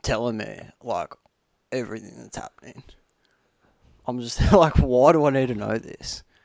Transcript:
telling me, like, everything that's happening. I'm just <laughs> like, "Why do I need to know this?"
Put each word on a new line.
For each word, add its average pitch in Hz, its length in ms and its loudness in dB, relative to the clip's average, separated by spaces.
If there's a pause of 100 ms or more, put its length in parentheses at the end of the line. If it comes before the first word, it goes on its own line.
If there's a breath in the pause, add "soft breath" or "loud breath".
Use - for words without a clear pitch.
telling 117 360 -2
me, 107 220 -12 (220)
like, 90 300 -6 (600)
everything 107 440 -8
that's - 200 -16
happening. - 460 -16 (1200)
I'm 123 140 -6
just 120 200 -6 (120)
<laughs> - 0 -
like, 160 260 6
"Why 131 340 6
do 151 140 4
I 139 40 4
need 135 180 0
to 123 60 -4
know 107 220 -4
this?" - 460 -12 (220)